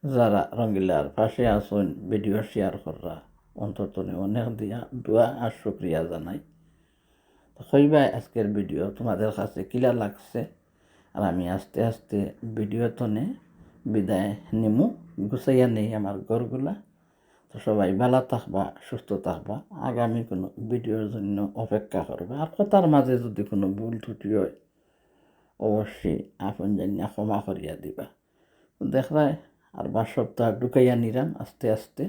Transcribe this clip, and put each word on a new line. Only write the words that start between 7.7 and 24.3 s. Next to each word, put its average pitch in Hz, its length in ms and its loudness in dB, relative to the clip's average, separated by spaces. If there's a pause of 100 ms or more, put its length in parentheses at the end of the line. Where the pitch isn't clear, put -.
আজকের 113 300 -2 (100)
ভিডিও 85 340 -2
তোমাদের 107 460 -2
কাছে 101 220 -6 (120)
কিলা 123 220 2
লাগছে, 110 460 -4 (760)
আর - 140 -2
আমি 87 200 0
আস্তে - 300 -4 (100)
আস্তে - 280 -4 (400)
ভিডিও 110 280 -2 (120)
তনে 113 260 -2 (640)
বিদায় 101 460 0 (280)
নিমু, 113 260 4 (440)
গুছাইয়া 127 380 4
নেই 110 220 0 (100)
আমার 101 160 -4 (120)
ঘরগুলা। 123 460 -2 (800)
তো - 60 -16
সবাই 104 300 2 (120)
ভালো 127 180 6 (120)
থাকবা, 98 320 -2 (240)
সুস্থ - 220 -10 (160)
থাকবা, 90 300 -6 (320)
আগামী 117 420 0
কোনো 92 160 -4 (240)
ভিডিওর 113 440 -2
জন্য 101 240 -4 (260)
অপেক্ষা 104 460 -2
করবা। 92 240 -8 (100)
আর 160 140 -6
কথার 202 300 6
মাঝে 135 260 6 (100)
যদি 107 260 -6
কোনো 98 160 0 (120)
ভুল 113 160 -6 (100)
ত্রুটি - 340 -8